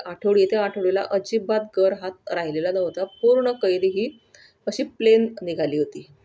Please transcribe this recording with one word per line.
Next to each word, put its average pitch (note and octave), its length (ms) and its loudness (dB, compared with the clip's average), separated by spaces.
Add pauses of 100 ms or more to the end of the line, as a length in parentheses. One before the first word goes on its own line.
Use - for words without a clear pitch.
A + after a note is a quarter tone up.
आठवडी G3+ 360 0
आहे, G3 80 4
त्या G#3+ 140 0
आठवडीला G3 480 -2
अजिबात G3+ 480 -2 (180)
गर F#3+ 160 4
हात F#3+ 380 -12
राहिलेला E3 400 -2
नव्हता. F#3 320 -4
पूर्ण B3 480 2
कैरी F#3+ 360 0
ही G3 220 -2 (580)
अशी A#3 160 -4
प्लेन A3+ 580 2
निघाली D#3+ 360 -4
होती. D3 280 -4 (200)